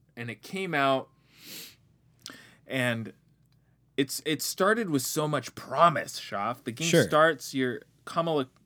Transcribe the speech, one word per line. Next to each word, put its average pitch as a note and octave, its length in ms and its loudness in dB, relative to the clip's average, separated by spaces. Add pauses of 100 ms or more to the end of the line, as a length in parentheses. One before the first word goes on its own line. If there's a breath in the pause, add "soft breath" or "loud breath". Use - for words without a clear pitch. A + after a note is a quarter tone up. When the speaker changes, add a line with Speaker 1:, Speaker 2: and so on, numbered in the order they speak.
(140)
Speaker 1:
And A#2+ 140 -10
it G#2+ 140 -12
came F#3+ 320 -8
out. C3+ 340 2 (1600 loud breath)
And A#2+ 460 -2 (840)
it's, - 300 -2
it D3+ 160 -2
started G#3 480 0
with C#3 120 2
so D3+ 260 -2
much C#3+ 280 -4
promise, C3+ 640 2
Shoff. G#2+ 440 -6
The B2 80 -6
game D#3+ 160 -4
Speaker 2:
Sure. E3 160 6
Speaker 1:
starts, D3+ 500 4
you're B2+ 280 -2 (240)
Kamala, D#3+ 420 -2 (180)